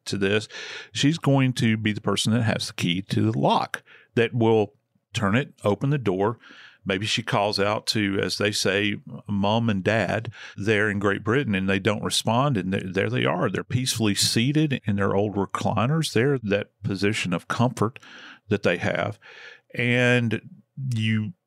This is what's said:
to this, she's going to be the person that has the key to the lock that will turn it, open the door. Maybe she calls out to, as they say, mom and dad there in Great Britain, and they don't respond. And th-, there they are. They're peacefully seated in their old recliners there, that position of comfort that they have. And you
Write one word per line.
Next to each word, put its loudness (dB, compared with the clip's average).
to -6
this, 0
she's 2
going 2
to 2
be -2
the -6
person 0
that 2
has -2
the -14
key -2
to 0
the -4
lock 0
that 2
will 2
turn 0
it, 0
open 2
the 0
door. 0
Maybe -2
she -2
calls 0
out 0
to, 0
as -2
they 2
say, 0
mom 2
and 0
dad 0
there 2
in -2
Great 0
Britain, 0
and 0
they 2
don't 0
respond. 0
And -2
th-, -4
there 0
they -2
are. 0
They're -4
peacefully -2
seated 0
in -2
their 0
old 0
recliners -2
there, 2
that -2
position -2
of -6
comfort 0
that 0
they 2
have. -2
And 2
you 0